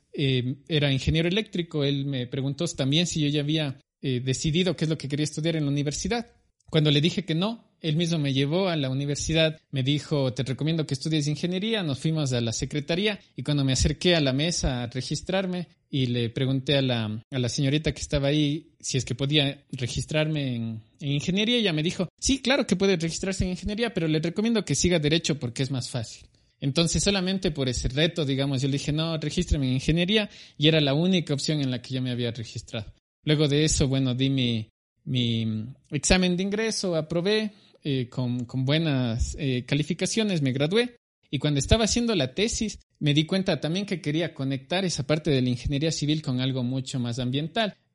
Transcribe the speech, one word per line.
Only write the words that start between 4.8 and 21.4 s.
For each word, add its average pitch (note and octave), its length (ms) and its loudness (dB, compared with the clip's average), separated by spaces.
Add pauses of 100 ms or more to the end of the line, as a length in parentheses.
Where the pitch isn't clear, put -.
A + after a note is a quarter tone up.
es D#3 40 0
lo D3+ 80 -2
que - 80 -8
quería C#3+ 160 -2
estudiar D#3+ 320 -2
en D#3 120 -2
la C#3 40 0
universidad. D3 640 -2 (360)
Cuando D#3 220 4
le D3 120 6
dije F3 240 0
que D#3+ 80 -2
no, G#3 360 -2 (120)
él D#3 140 0
mismo E3+ 220 2
me C#3 140 0
llevó D3 360 2
a E3+ 80 0
la C3+ 120 0
universidad, D3 720 0 (120)
me C3+ 100 -2
dijo, C#3+ 500 0
"Te C3 100 -4
recomiendo D3+ 440 -2
que D3 80 -6
estudies D#3 320 -2
ingeniería". F#3 560 -2
Nos C#3+ 160 -2
fuimos D#3 340 0
a A#2+ 80 0
la A2+ 120 0
secretaría E3+ 680 -2 (160)
y B2+ 60 -8
cuando D3 200 0
me C3+ 100 2
acerqué D3+ 420 2
a D#3+ 80 4
la C3+ 100 4
mesa C#3+ 520 0
a - 20 -4
registrarme F3+ 800 -4 (240)
y C3 160 0
le A#2+ 240 0
pregunté C3+ 460 0
a C#3 60 4
la, A#2 480 -2
a C3+ 80 -4
la A#2+ 120 0
señorita D3 420 0
que - 80 -14
estaba C#3 280 0
ahí D3+ 420 0 (100)
si - 160 -4
es B2 80 0
que B2+ 100 -6
podía C#3 480 0 (100)
registrarme C#3+ 840 -2
en, A2+ 260 -6 (200)
en C#3+ 100 -4
ingeniería, G3+ 480 0